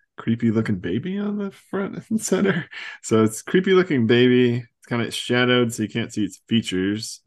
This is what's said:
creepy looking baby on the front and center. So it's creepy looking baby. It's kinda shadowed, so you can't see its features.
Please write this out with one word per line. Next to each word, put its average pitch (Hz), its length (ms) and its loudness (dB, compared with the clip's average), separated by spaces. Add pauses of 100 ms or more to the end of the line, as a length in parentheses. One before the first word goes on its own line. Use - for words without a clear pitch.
(180)
creepy 117 340 0
looking 110 280 0
baby 127 380 -6
on 208 200 -4
the 196 140 -6
front - 580 -10
and 220 120 -2
center. 190 480 0 (340)
So 110 200 2
it's 110 180 -2
creepy 185 320 2
looking 156 340 2
baby. 123 500 4
It's - 300 -14
kinda 117 240 -4
shadowed, 123 600 2
so 110 100 -4
you 104 60 -2
can't 117 240 -6
see 107 100 -2
its - 240 -6
features. 104 800 -2